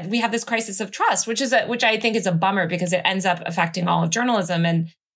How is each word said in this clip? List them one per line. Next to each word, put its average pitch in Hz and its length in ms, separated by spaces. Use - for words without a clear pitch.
we 233 100
have 220 140
this 226 100
crisis 220 380
of 202 100
trust, - 380
which 226 120
is 254 120
a, 233 140
which 240 180
I 220 140
think 226 180
is 202 100
a 185 60
bummer 190 340
because 175 260
it 175 120
ends 190 200
up 175 220
affecting 175 400
all 170 160
of 170 80
journalism. 180 560
And 165 220